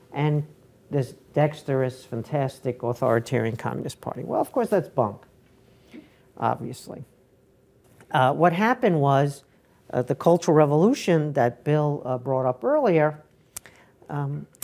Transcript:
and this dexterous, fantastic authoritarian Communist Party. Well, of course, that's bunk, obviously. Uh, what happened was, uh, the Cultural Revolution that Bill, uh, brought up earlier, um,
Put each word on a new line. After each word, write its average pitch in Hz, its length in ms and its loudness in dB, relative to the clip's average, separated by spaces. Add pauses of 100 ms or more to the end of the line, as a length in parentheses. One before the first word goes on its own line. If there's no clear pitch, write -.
(120)
and 147 340 0 (460)
this 139 220 -2 (200)
dexterous, 135 720 -2
fantastic 131 800 -6
authoritarian 117 720 0
Communist - 460 -8
Party. - 220 -10
Well, - 180 -2
of 302 100 -4
course, 240 180 -2
that's 185 200 0
bunk, 104 340 -4 (1120)
obviously. - 680 -8 (1080)
Uh, 131 220 4
what 165 200 4
happened 214 460 2
was, 139 440 2 (480)
uh, 127 100 -2
the 135 140 -2
Cultural 170 400 2
Revolution 156 800 4
that 123 300 0
Bill, 147 420 0
uh, 127 120 -4
brought 131 280 -2
up 127 180 -2
earlier, 180 600 2 (880)
um, 147 360 -6 (180)